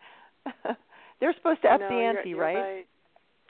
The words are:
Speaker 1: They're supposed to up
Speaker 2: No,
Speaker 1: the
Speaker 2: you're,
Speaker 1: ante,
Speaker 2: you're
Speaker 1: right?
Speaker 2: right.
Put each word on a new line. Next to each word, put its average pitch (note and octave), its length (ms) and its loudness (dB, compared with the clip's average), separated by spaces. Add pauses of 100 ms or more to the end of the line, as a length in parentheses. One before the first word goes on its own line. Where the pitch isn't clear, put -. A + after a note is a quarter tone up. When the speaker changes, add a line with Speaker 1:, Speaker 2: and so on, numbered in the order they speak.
(1200)
Speaker 1:
They're D#4+ 140 0
supposed E4 280 0
to - 60 4
up B3+ 120 6
Speaker 2:
No, G3 80 -6
Speaker 1:
the - 60 -4
Speaker 2:
you're, A#3 240 0
Speaker 1:
ante, F#3+ 120 -8
Speaker 2:
you're D#3+ 80 -6
Speaker 1:
right? E3 160 0
Speaker 2:
right. G3 320 -6 (640)